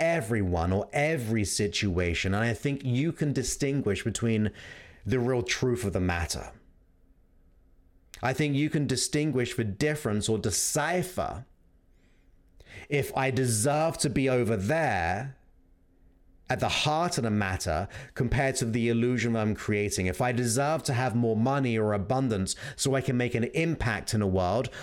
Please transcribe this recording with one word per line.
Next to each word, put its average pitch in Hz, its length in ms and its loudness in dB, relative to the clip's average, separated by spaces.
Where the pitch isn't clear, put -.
everyone 104 720 2
or 98 200 0
every 123 520 0
situation. 95 880 0
And 107 100 0
I 120 80 0
think 139 320 -4
you 135 280 0
can 147 200 0
distinguish 131 720 -2
between 110 480 0
the 127 160 0
real 123 220 2
truth - 420 0
of 95 80 0
the 98 80 0
matter. 85 500 -2
I 127 100 0
think 147 240 0
you 147 120 2
can 147 180 0
distinguish 127 680 0
the 117 100 0
difference 107 640 0
or 110 100 2
decipher 147 1080 -2
if 139 280 -2
I 135 140 0
deserve 131 680 2
to 147 120 0
be 131 180 2
over 120 280 2
there 110 800 0
at 127 120 -2
the 113 80 0
heart 160 500 0
of 120 60 0
the 110 60 0
matter 95 580 -2
compared 131 400 0
to 127 100 -2
the 117 240 0
illusion 117 460 2
I'm 107 200 2
creating. 104 520 0
If 92 140 0
I 123 100 2
deserve 123 540 0
to 139 80 -2
have 120 240 0
more 113 200 4
money 127 400 2
or 107 160 2
abundance 104 640 0
so 131 180 0
I 131 60 0
can 127 160 0
make 123 180 0
an 117 100 2
impact 123 720 -2
in 107 60 2
the 101 60 2
world, 92 440 2